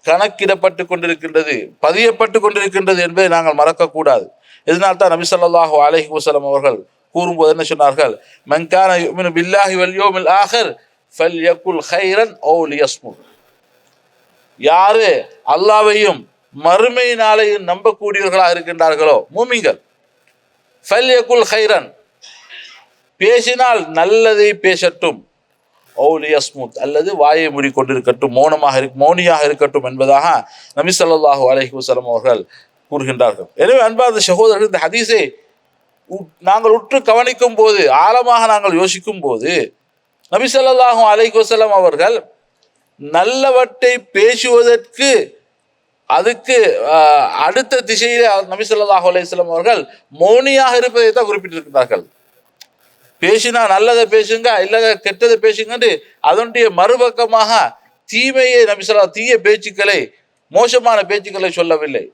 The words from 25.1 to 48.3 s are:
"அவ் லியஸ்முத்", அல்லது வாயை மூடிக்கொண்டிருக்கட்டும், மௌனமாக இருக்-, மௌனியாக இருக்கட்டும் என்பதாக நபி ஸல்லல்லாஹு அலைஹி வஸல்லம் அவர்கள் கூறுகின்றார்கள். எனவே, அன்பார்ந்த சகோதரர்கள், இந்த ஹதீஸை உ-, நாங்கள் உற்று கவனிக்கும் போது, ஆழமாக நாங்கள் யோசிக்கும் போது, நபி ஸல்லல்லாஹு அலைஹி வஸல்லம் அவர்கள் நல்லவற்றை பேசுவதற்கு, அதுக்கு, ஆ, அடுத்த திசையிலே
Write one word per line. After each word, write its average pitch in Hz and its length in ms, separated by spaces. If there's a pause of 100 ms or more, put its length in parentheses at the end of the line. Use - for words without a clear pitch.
"அவ் 151 260
லியஸ்முத்", 143 560
அல்லது 151 380
வாயை 156 320
மூடிக்கொண்டிருக்கட்டும், 135 800
மௌனமாக 143 520
இருக்-, 135 200
மௌனியாக 165 440
இருக்கட்டும் 147 400
என்பதாக 135 680 (240)
நபி 160 240
ஸல்லல்லாஹு 147 540
அலைஹி 135 280
வஸல்லம் 127 280
அவர்கள் 117 380 (440)
கூறுகின்றார்கள். 123 640
எனவே, 247 260
அன்பார்ந்த 226 400
சகோதரர்கள், 208 520
இந்த 180 60
ஹதீஸை 202 520 (760)
உ-, 190 220 (100)
நாங்கள் 208 320
உற்று 247 320
கவனிக்கும் 247 520
போது, 202 360
ஆழமாக 226 560
நாங்கள் 208 260
யோசிக்கும் 185 480
போது, 139 540 (540)
நபி 233 240
ஸல்லல்லாஹு 254 500
அலைஹி 220 380
வஸல்லம் 220 280
அவர்கள் 185 560 (800)
நல்லவற்றை 247 960 (160)
பேசுவதற்கு, 240 1300 (640)
அதுக்கு, 185 800
ஆ, 151 300 (140)
அடுத்த 202 500
திசையிலே 226 680